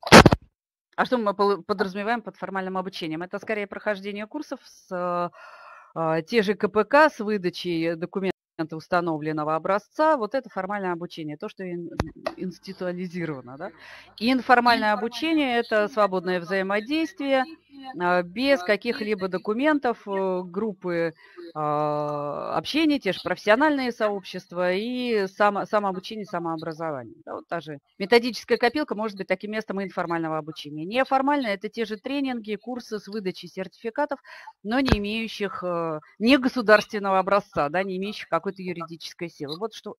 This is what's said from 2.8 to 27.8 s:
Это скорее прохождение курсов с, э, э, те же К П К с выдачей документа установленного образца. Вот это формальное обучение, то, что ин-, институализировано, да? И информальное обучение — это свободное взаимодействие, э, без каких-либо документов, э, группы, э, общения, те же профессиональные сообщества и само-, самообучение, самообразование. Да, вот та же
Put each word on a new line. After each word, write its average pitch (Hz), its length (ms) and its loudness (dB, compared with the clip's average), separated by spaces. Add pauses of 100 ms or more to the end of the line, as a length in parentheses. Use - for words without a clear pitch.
Это 190 160 -8
скорее 208 280 -4
прохождение 208 600 -6
курсов 294 380 -10
с, - 260 -20
э, 175 400 -2 (680)
э, 160 280 0
те 233 160 4
же 196 120 0
К 202 140 0
П 214 160 2
К 294 240 6
с - 120 -4
выдачей 175 760 -2
документа 180 380 -4 (400)
установленного 156 840 -2
образца. 208 600 2
Вот 220 180 -4
это 262 140 -4
формальное 190 440 -4
обучение, 165 440 -8
то, 208 120 -10
что - 160 -14
ин-, 175 260 -8 (460)
институализировано, 175 1200 -8
да? 190 120 -10 (480)
И 233 140 0
информальное 240 600 4
обучение — 254 640 0
это 214 300 2
свободное 185 520 0
взаимодействие, 233 1040 0 (560)
э, 180 220 2
без 240 400 2
каких-либо 208 640 -2
документов, 233 800 0
э, 190 340 -2
группы, 180 720 -2 (420)
э, 156 40 -6
общения, 147 1400 0
те 185 140 -2
же - 100 -8
профессиональные 254 680 2
сообщества 185 800 -2
и 233 540 0
само-, 202 400 2
самообучение, 208 580 -2
самообразование. 160 920 -6 (100)
Да, - 80 -8
вот - 140 -12
та 170 120 -4
же 147 200 -12 (180)